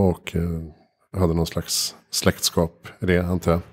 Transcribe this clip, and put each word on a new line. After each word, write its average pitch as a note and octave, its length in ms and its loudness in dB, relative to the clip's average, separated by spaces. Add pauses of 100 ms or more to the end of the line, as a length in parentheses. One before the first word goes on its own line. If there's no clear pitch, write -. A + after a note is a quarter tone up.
och, - 280 -4
eh, E2 840 -6
hade E2 140 4
någon E2 120 2
slags - 480 -6 (160)
släktskap - 800 -2 (120)
i F#2+ 60 -4
det, F2+ 120 4
antar F2 340 0
jag. E2+ 80 2 (120)